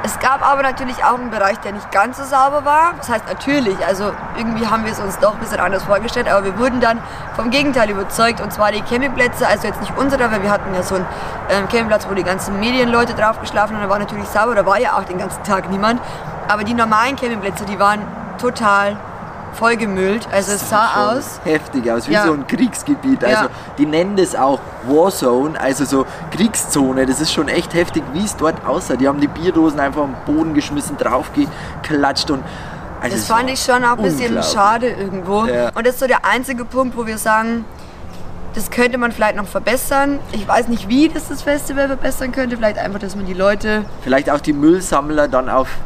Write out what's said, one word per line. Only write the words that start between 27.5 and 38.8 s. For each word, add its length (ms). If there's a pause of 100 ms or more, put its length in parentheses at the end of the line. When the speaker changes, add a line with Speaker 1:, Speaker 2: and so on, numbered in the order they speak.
Speaker 2:
heftig, 280 (120)
wie 100
es 140
dort 280
aussah. 300
Die 140
haben 100
die 80
Bierdosen 540
einfach 220
am 120 (100)
Boden 280
geschmissen, 420
draufgeklatscht 1400
und 120 (580)
also 120
Speaker 1:
Das 100
Speaker 2:
es 40
Speaker 1:
fand 200
Speaker 2:
war 60
Speaker 1:
ich 80
schon 220
auch 140
ein 60
bisschen 240 (100)
Speaker 2:
unglaublich. 160
Speaker 1:
schade 340
irgendwo. 580
Speaker 2:
Ja. 300
Speaker 1:
Und 100
das 100
ist 40
so 80
der 160
einzige 400
Punkt, 320
wo 100
wir 120
sagen, 480 (920)
das 160
könnte 260